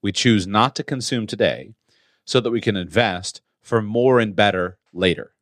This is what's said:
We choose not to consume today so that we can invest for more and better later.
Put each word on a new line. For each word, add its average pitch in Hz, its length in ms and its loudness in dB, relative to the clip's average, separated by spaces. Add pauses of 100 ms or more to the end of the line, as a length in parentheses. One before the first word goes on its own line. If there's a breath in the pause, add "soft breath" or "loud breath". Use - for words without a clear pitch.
We 101 100 -4
choose 104 360 2
not 107 280 2
to - 80 -8
consume 120 440 -6
today 98 460 -2 (520)
so - 140 2
that 117 120 -2
we 117 100 -2
can 107 140 -2
invest 92 680 -2 (200)
for 113 200 0
more 120 380 2
and 107 160 -2
better 92 420 0 (160)
later. 87 480 -2